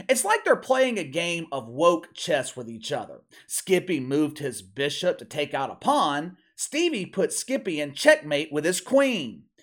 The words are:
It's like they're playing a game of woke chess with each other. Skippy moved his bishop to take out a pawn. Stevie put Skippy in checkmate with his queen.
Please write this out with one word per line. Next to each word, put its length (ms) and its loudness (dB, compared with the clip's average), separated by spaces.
It's 160 2
like 200 2
they're 120 6
playing 420 2
a 60 -2
game 460 -4
of 160 -6
woke 480 2
chess 420 -2
with 140 -10
each 220 -8
other. 300 -8
Skippy 500 0
moved 400 0
his 240 -6
bishop 560 -2
to 60 -14
take 280 -4
out 180 -4
a 40 -10
pawn. 600 0
Stevie 500 -2
put 260 0
Skippy 480 -4
in 120 -4
checkmate 580 4
with 140 -2
his 160 2
queen. 640 0